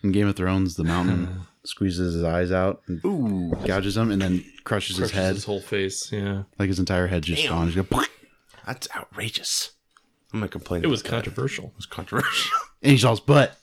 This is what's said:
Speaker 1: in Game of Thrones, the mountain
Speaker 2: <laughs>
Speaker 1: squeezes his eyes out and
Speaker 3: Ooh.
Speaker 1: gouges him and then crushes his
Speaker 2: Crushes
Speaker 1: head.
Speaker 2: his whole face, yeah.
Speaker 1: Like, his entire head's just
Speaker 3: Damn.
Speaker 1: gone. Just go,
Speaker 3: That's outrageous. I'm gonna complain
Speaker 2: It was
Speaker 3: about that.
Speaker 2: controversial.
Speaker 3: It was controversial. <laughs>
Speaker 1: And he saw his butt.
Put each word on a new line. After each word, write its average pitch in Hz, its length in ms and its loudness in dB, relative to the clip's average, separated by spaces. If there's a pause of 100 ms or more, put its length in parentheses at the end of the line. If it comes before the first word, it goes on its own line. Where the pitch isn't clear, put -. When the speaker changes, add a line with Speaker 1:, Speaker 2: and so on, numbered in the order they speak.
Speaker 1:
in 101 100 2
Game 101 160 4
of 98 100 2
Thrones, 92 380 2
the 85 100 -2
mountain 90 560 0 (100)
Speaker 2:
<laughs> - 140 -20
Speaker 1:
squeezes 90 500 -2
his 85 80 0
eyes 87 280 2
out 92 360 0
and 85 180 -6
Speaker 3:
Ooh. 104 480 0 (120)
Speaker 1:
gouges 98 320 0
him 113 120 2
and 98 120 2
then 90 220 2 (200)
crushes 95 340 -4
his 104 140 0
Speaker 2:
Crushes 95 140 0
Speaker 1:
head. 95 100 2
Speaker 2:
his 101 80 -8
whole 101 160 -4
face, 98 520 -4
yeah. 98 320 -4 (140)
Speaker 1:
Like, 98 120 2
his 95 100 0
entire 90 280 2
head's 85 200 0
just 80 160 0
Speaker 3:
Damn. - 80 0
Speaker 1:
gone. 82 200 0
Just 92 180 0
go, - 120 2 (640)
Speaker 3:
That's - 300 -8
outrageous. - 760 -6 (600)
I'm 113 60 -2
gonna 101 100 -2
complain - 360 -4
Speaker 2:
It - 20 4
was 127 140 0
Speaker 3:
about - 80 -10
that. - 80 -2
Speaker 2:
controversial. - 480 -6
Speaker 3:
It - 100 -16
was 98 100 -14
controversial. - 720 -2 (100)
<laughs> - 160 -20
Speaker 1:
And 143 100 6
he 131 40 8
saw 120 140 6
his 110 80 2
butt. 143 440 4